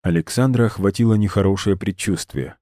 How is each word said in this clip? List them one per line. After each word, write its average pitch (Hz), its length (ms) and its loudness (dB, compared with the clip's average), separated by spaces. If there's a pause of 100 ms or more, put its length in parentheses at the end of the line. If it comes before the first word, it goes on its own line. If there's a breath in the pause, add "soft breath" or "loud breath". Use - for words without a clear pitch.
Александра 120 640 0
охватило 107 480 2
нехорошее 98 600 0
предчувствие. - 880 -6